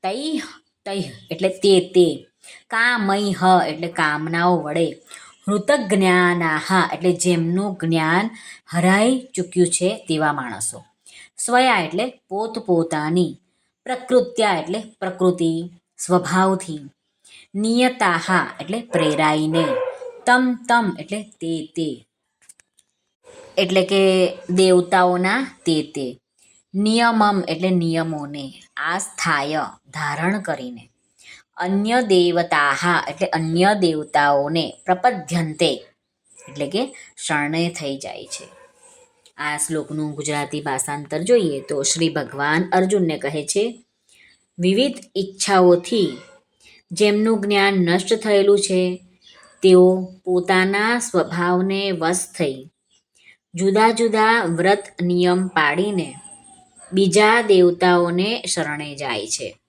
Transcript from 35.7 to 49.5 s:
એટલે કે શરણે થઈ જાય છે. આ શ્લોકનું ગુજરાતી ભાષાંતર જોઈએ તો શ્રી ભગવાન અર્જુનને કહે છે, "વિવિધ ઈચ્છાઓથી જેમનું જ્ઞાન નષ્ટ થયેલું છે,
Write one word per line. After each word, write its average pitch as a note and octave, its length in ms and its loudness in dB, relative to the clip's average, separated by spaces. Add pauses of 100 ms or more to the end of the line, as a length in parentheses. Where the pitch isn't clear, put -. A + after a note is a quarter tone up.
એટલે C#3+ 200 -8
કે A#3 260 -6 (220)
શરણે D#3+ 520 -2
થઈ C#3+ 280 -10
જાય - 280 -14
છે. - 220 -16 (920)
આ D3 200 -6
શ્લોકનું D3+ 560 -6
ગુજરાતી D3 480 -6
ભાષાંતર D3 600 -6
જોઈએ F#3 400 0
તો C#3 220 -6
શ્રી E3 260 0
ભગવાન D3+ 640 -2
અર્જુનને F#3 440 0
કહે C#3+ 280 -6
છે, A3+ 400 -4 (760)
"વિવિધ G3 380 0 (180)
ઈચ્છાઓથી F#3+ 1040 2 (760)
જેમનું G#3 500 2
જ્ઞાન G3 320 2
નષ્ટ F#3 400 2
થયેલું G3+ 460 4
છે, F#3 460 -2 (560)